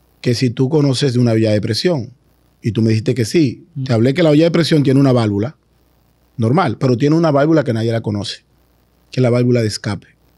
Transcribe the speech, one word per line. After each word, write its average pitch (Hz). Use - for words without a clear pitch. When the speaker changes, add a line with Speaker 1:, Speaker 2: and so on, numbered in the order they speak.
Speaker 1:
que 127
si 123
tú 131
conoces 139
de 123
una 120
olla 110
de 107
presión, 117
y 113
tú 110
me 113
dijiste 110
que 113
sí. 147
Speaker 2:
Mm. 139
Speaker 1:
Te 123
hablé 117
que 170
la 156
olla 151
de 170
presión 160
tiene 135
una 139
válvula 110
normal, 123
pero 127
tiene 147
una 165
válvula 147
que 123
nadie 113
la 113
conoce, 104
que -
es -
la 123
válvula 123
de 110
escape. -